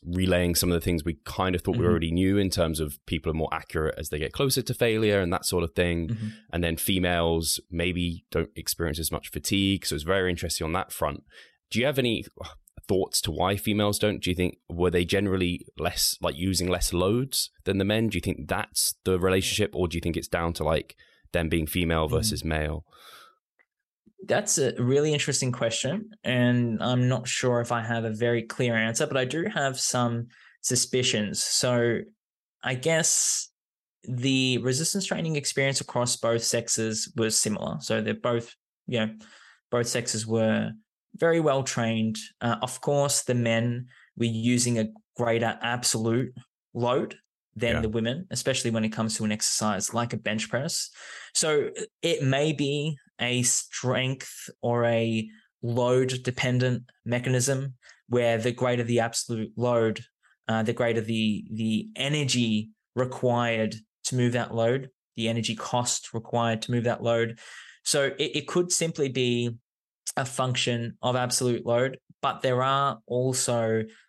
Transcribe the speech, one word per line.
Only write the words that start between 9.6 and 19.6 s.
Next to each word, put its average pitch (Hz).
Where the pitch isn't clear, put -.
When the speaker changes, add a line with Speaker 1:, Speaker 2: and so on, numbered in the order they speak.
Speaker 1:
so -
it's 76
very 92
interesting 85
on 80
that 92
front. 73
Do 104
you 120
have 143
any, 120
thoughts 95
to 92
why 87
females 104
don't? 107
Do -
you 87
think, 90
were 85
they 90
generally 95
less, -
like, 78
using 87
less 90
loads 104
than 98
the 98
men? 113
Do 92
you 82
think 78
that's -
the 92
relationship, 92